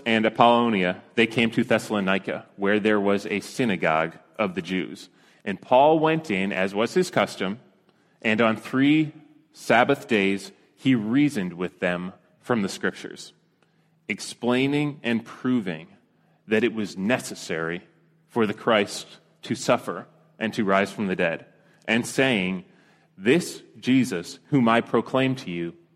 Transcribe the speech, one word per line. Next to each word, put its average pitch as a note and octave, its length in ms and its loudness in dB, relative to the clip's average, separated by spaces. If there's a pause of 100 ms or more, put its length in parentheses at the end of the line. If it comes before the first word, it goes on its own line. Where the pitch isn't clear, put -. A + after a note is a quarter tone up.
and A2+ 220 2
Apollonia, A#2 720 4 (140)
they A#2 120 4
came A#2 260 0
to A#2 120 0
Thessalonica, G2 800 -2 (120)
where G2 240 2
there G#2+ 200 2
was G2+ 260 0
a G#2 140 -2
synagogue E2 760 -2 (240)
of G2 160 -2
the F#2 80 -6
Jews. E2+ 460 -6 (360)
And G2 160 -6
Paul D3 400 4
went D#3+ 300 0
in, G2 220 -2
as F#2+ 220 -2
was A2 200 -2
his F#3 160 0
custom, G2+ 500 -2 (600)
and A2 200 0
on A2 160 4
three C#3+ 560 0 (400)
Sabbath - 560 2
days G2 420 0 (240)
he C3 200 2
reasoned A2 600 0
with F2 240 -8
them F2+ 340 -4 (280)
from A#2 220 0
the F#2+ 60 -2
Scriptures, - 640 -8 (760)
explaining C#3 920 -2
and A#2 220 -2
proving F#2+ 600 -4 (640)
that G#2+ 160 2
it A2+ 100 0
was G#2 240 -8
necessary F#2 840 -4 (460)
for A#2 160 0
the G#2 100 -2
Christ G#2+ 520 0 (360)
to - 120 -4
suffer A2+ 540 -2 (300)
and G#2+ 160 -4
to A2+ 100 -2
rise G2 260 2
from G#2+ 160 -4
the F#2 100 -2
dead, E2+ 300 -2 (400)
and A#2 180 0
saying, F#2+ 600 0 (520)
"This B2+ 460 0 (160)
Jesus, A2+ 640 0 (100)
whom B2+ 180 4
I A#2 120 4
proclaim C3 560 0
to - 140 -12
you, E2+ 240 -6 (220)